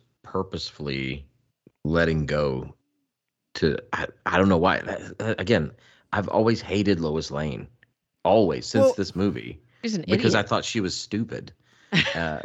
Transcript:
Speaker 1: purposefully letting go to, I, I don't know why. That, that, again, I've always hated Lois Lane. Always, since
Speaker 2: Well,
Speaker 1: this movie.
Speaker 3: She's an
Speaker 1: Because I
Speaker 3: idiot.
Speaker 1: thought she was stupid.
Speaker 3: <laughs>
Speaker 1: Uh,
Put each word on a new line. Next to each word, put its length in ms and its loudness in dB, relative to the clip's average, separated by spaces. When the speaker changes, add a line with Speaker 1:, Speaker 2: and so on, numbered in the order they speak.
Speaker 1:
purposefully 1000 -6
letting 420 2
go 500 -2
to, 220 0
I, 160 -4
I 120 2
don't 120 6
know 80 6
why. 220 2
That, 400 -10
that, 220 -4
again, 300 2
I've 180 -2
always 320 2
hated 380 0
Lois 320 -2
Lane. 360 -6
Always, 420 4
since 180 4
Speaker 2:
Well, 100 6
Speaker 1:
this 220 -4
movie. 460 -2
Speaker 3:
She's 140 -4
an 120 -4
Speaker 1:
Because 260 2
I 60 4
Speaker 3:
idiot. 100 -2
Speaker 1:
thought 160 0
she 160 -2
was 140 -2
stupid. 600 -6
Speaker 3:
<laughs> 40 -20
Speaker 1:
Uh, 300 -4